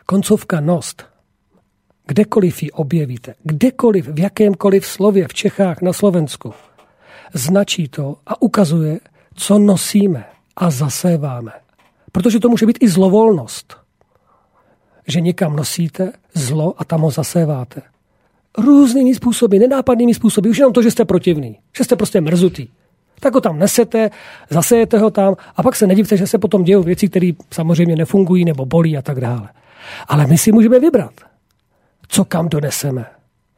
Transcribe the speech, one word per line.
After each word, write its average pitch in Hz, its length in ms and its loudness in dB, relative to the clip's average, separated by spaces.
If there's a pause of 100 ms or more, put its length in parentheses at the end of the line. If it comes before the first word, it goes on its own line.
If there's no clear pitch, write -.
koncovka 196 540 -2
nost, 151 440 -4 (1040)
kdekoliv 135 560 0
ji 147 80 -8
objevíte, 143 600 -6 (100)
kdekoliv, 190 640 0
v 147 120 -6
jakémkoliv 196 680 0
slově 202 400 0
v - 60 -18
Čechách, 190 480 -2
na 180 120 -2
Slovensku, 165 600 -2 (800)
značí 175 540 -2
to 143 280 -10 (120)
a - 140 -10
ukazuje, 165 580 0 (360)
co - 240 0
nosíme 196 640 0 (300)
a 175 140 -2
zaséváme. 139 840 -4 (600)
Protože 214 280 0
to 240 100 2
může 226 160 0
být 233 160 2
i 240 80 4
zlovolnost, 190 880 0 (1300)
že 165 140 -2
někam 165 340 -2
nosíte 165 560 -6 (220)
zlo 151 440 -4
a 165 80 -10
tam 160 160 -2
ho 156 100 0
zaséváte. 147 680 -4 (760)
Různými 262 580 4
způsoby, 214 420 2
nenápadnými 240 560 2
způsoby, 202 360 0
už 220 80 0
jenom 262 160 4
to, 240 80 2
že 226 100 4
jste 226 140 0
protivný, 156 540 -2 (180)
že 262 60 0
jste - 120 0
prostě 202 260 0
mrzutý. 170 460 0 (520)
Tak 262 140 0
ho 247 80 2
tam 165 180 -2
nesete, 220 500 0 (400)
zasejete 226 500 2
ho 214 120 2
tam 196 240 2 (200)
a 175 80 -2
pak 254 120 0
se 214 120 2
nedivte, 196 300 2
že 185 100 -2
se - 100 -2
potom 190 260 0
dějou 190 200 4
věci, 175 260 0
které 180 220 0 (200)
samozřejmě 170 440 0
nefungují 175 500 2
nebo 139 200 -2
bolí 160 320 0
a 131 40 -8
tak 127 180 -8
dále. 120 300 -6 (580)
Ale 147 200 2
my 160 100 4
si - 140 2
můžeme 226 280 6
vybrat, 247 320 2 (960)
co - 180 0
kam 170 240 -4
doneseme. 139 560 -6 (520)